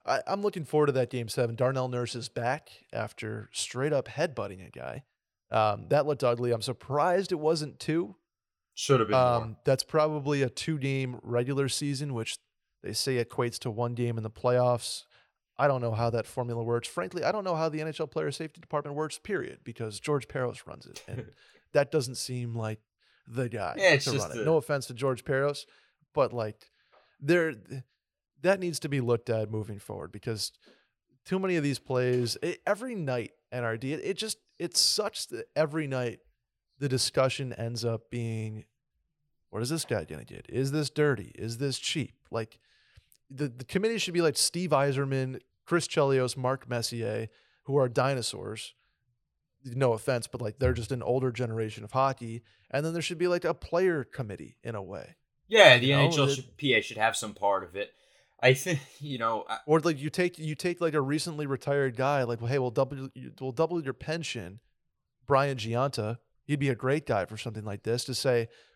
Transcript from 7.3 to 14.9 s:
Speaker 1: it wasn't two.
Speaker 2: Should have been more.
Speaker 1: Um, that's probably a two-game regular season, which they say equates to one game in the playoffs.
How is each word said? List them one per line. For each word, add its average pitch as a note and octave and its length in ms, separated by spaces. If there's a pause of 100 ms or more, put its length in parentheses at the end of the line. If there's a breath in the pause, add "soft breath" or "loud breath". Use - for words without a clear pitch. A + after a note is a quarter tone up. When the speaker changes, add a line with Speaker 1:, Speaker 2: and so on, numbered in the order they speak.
Speaker 1:
it E3 80
wasn't D3+ 400
two. F3 360 (580)
Speaker 2:
Should C3+ 260
have A2 100
been C3 80
more. B2+ 80 (180)
Speaker 1:
Um, A2+ 220
that's C3+ 180
probably D3+ 600
a B2 60
two-game C3+ 720
regular B2+ 440
season, C#3+ 460
which A2+ 240 (460)
they - 100
say B2 300
equates A#2+ 360
to B2 120
one A#2+ 220
game A#2 240
in A2 60
the A2 80
playoffs. B2 720 (540 soft breath)